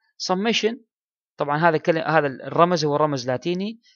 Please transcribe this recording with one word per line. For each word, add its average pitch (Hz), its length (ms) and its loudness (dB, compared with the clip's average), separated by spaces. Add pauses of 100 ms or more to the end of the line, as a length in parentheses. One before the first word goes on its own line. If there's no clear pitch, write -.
(320)
summation. 214 440 0 (600)
طبعًا 147 220 -2
هذا 165 180 4
كلمة، 160 260 0
هذا 151 240 2
الرمز 147 580 0
هو 147 120 0
رمز 147 300 0
لاتيني 180 540 -4 (160)